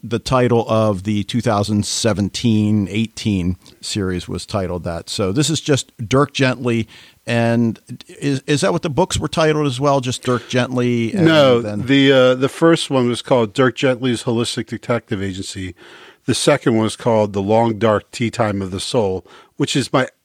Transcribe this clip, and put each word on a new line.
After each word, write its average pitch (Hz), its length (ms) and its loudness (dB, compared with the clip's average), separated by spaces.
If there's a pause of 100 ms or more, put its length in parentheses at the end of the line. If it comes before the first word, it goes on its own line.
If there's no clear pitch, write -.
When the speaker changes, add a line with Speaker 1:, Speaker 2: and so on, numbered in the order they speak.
Speaker 1:
the 113 160 -4
title 120 500 2
of 107 360 0
the 104 200 -2
two - 160 -4
thousand 104 440 0
seventeen 107 1040 0
eighteen 98 680 -2 (240)
series 92 480 -4
was 95 160 -8
titled 90 400 -6
that. 85 240 -8
So 95 240 -4
this 139 160 0
is 156 120 -2
just - 360 -2 (120)
Dirk 135 260 2
Gently, 120 520 -2 (400)
and 117 540 0 (260)
is, 143 400 -6
is 147 140 0
that 196 120 0
what 170 100 -2
the 170 80 -6
books 156 280 -2
were 156 100 -4
titled 151 380 0
as 127 140 -4
well? 139 200 2
Just 123 220 -6
Dirk 123 260 -2
Gently? 123 640 0
And 190 100 2
Speaker 2:
No, 139 380 6
Speaker 1:
then 104 240 -6
Speaker 2:
the, 139 260 6
uh, 127 220 6
the 131 160 0
first 165 400 2
one 127 180 2
was 120 140 -4
called 117 320 0
Dirk 127 220 2
Gently's 127 480 -2
Holistic 117 420 -2
Detective 113 560 -4
Agency. 95 520 -8 (520)
The 120 80 0
second 139 400 2
one 110 100 2
was 107 120 -2
called 107 360 0
The 98 100 -2
Long 110 360 2
Dark 104 320 0
Tea 117 200 -4
Time 104 300 -2
of 95 100 -6
the 95 100 -6
Soul, 95 460 -2 (300)
which - 180 -2
is 131 180 -2
my 131 160 0 (160)